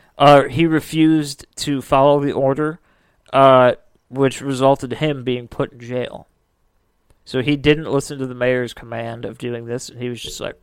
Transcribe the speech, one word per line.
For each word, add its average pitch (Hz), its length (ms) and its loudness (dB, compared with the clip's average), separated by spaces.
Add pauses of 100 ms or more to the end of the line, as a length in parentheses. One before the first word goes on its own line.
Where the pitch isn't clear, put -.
(180)
uh, 143 260 8
he 147 220 -2
refused 156 800 0 (100)
to 139 240 -6
follow 143 400 4
the 143 120 -2
order, 139 460 -2 (540)
uh, 131 400 6 (380)
which 135 320 -2
resulted 135 500 0
in 110 60 -10
him 143 260 -4
being 123 240 -6
put - 240 -8
in 120 80 -20
jail. 120 480 -12 (960)
So 131 160 -6
he 147 160 -2
didn't 147 340 0
listen 139 280 -4
to 131 80 -6
the 127 80 -10
mayor's 123 400 -2
command 117 500 -12
of 113 140 -12
doing 120 260 -10
this, 120 240 -10
and 120 120 -18
he 123 100 -6
was 117 120 -12
just - 180 -14
like, - 220 -10